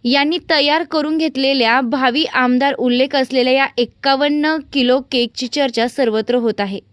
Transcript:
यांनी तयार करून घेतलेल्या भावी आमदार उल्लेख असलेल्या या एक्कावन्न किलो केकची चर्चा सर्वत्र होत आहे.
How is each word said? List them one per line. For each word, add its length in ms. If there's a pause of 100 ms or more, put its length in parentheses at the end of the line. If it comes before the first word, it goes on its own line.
यांनी 340 (120)
तयार 340
करून 340
घेतलेल्या 640
भावी 420
आमदार 500
उल्लेख 420
असलेल्या 380
या 140 (100)
एक्कावन्न 800 (160)
किलो 280 (100)
केकची 360
चर्चा 400
सर्वत्र 480
होत 240
आहे. 200 (140)